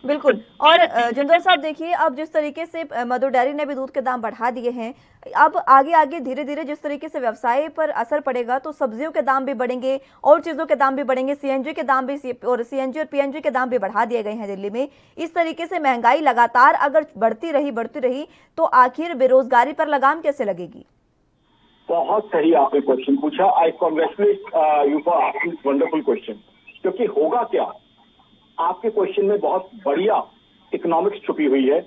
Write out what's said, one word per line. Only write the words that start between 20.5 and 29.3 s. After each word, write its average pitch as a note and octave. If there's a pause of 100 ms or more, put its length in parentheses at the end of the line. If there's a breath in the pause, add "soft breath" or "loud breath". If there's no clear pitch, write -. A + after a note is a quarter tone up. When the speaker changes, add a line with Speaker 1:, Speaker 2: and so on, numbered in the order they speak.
Speaker 2:
बहुत E3+
सही D#3+
आपने C#3+
question C#3
पूछा। D3+
I E3+ (140)
congratulate, E3+
uh, D3+
you D3
for E3+
asking -
this -
wonderful D3
question। A2+ (420)
क्योंकि G3
होगा D#3+
क्या, D#3+ (920)
आपके F3+
question G3+
में G3+